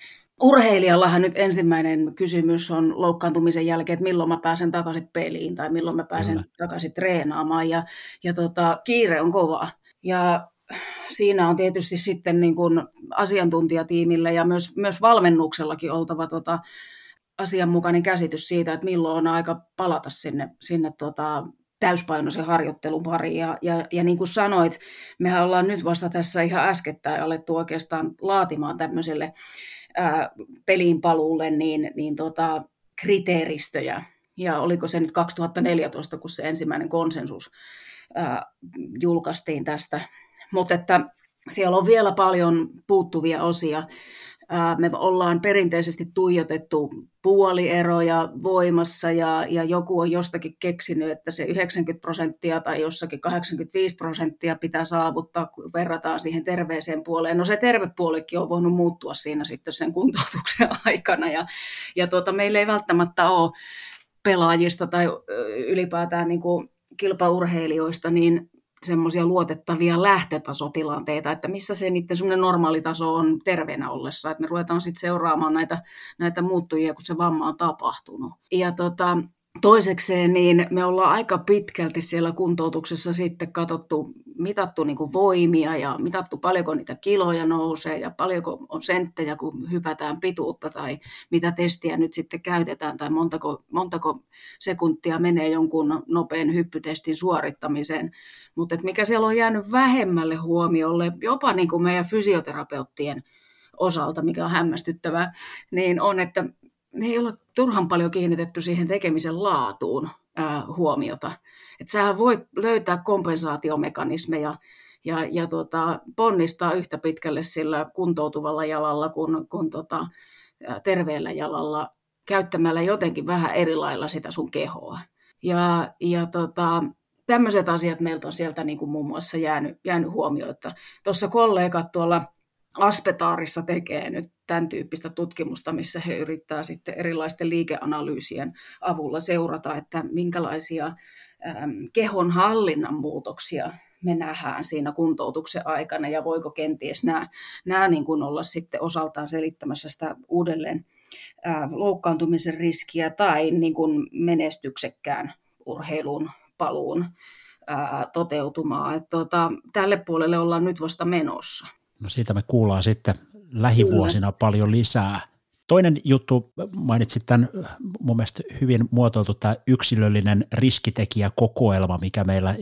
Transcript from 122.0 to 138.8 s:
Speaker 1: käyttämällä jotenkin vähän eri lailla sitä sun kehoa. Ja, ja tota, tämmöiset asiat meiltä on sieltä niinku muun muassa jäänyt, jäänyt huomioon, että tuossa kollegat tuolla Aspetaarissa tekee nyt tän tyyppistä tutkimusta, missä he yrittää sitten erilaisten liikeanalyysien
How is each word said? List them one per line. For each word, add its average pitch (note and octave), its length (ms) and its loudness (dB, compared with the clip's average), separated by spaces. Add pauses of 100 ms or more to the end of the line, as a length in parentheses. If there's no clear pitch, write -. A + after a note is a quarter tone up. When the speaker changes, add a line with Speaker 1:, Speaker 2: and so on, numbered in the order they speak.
Speaker 1:
käyttämällä E3+ 580 0
jotenkin F3+ 440 -2
vähän E3+ 280 0
eri E3 200 2
lailla D3+ 340 -4
sitä - 220 -8
sun - 200 -8
kehoa. E3 500 -8 (420)
Ja, F3 580 0
ja E3+ 260 0
tota, E3+ 580 -2 (420)
tämmöiset G#3+ 420 4
asiat E3+ 320 0
meiltä E3 260 -4
on D3+ 60 -8
sieltä D#3+ 320 -6
niinku D3+ 220 -6
muun D3 200 -4
muassa E3 300 -4
jäänyt, D3+ 480 -2
jäänyt E3+ 260 0
huomioon, D3+ 400 -2
että - 240 -12 (300)
tuossa G3 240 0
kollegat F3+ 640 2
tuolla E3+ 420 0 (440)
Aspetaarissa E3+ 840 2
tekee E3+ 480 -6
nyt E3+ 200 -8 (160)
tän E3+ 220 0
tyyppistä E3 420 -8
tutkimusta, E3+ 640 -8
missä E3+ 280 -2
he E3+ 160 -6
yrittää D#3 460 -8
sitten E3 320 -10
erilaisten E3 560 -4
liikeanalyysien D3+ 1040 -4 (280)